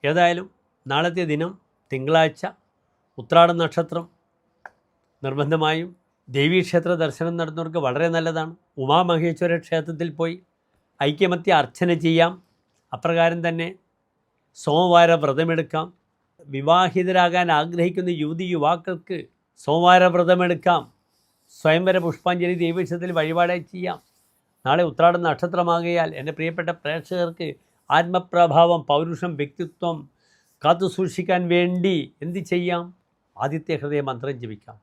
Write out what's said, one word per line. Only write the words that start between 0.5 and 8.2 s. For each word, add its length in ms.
നാളത്തെ 460
ദിനം 200
തിങ്കളാഴ്ച, 500
ഉത്രാട 320
നക്ഷത്രം, 420
നിർബന്ധമായും 680
ദേവീക്ഷേത്ര 640
ദർശനം 340
നടത്തുന്നവർക്ക് 480
വളരെ 300
നല്ലതാണ്. 360